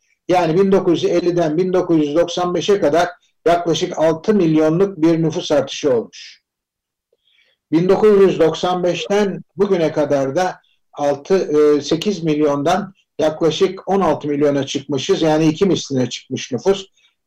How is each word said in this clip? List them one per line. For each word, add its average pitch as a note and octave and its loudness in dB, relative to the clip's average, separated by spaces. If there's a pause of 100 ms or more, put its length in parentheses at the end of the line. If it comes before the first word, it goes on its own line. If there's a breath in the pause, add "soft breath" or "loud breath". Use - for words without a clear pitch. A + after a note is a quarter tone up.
(280)
Yani F3 2
bin G3 2
dokuz F3 2
yüz F#3+ 0
elliden E3+ 0
bin F#3 -2
dokuz F3 0
yüz C#3+ -4
doksan F3 -2
beşe G3 0
kadar E3+ 0 (360)
yaklaşık E3+ 0
altı D#3+ 0
milyonluk D#3+ 2
bir E3 2
nüfus D#3+ -2
artışı C#3 -2
olmuş. - -8 (1300)
Bin E3+ 0
dokuz G3 4
yüz E3 4
doksan F3 0
beşten F#3 -2 (120)
bugüne F3 0
kadar C#3 -2
da F3+ -2 (320)
altı, C#3+ -2
e, D3+ 2
sekiz E3 -2
milyondan D3+ 0 (260)
yaklaşık D#3 -2
on G3 2
altı D3+ 0
milyona C#3+ 0
çıkmışız. C#3+ -4
Yani D#3 2
iki D#3+ 0
misline C3+ -2
çıkmış - -10
nüfus. F#3+ -2 (420)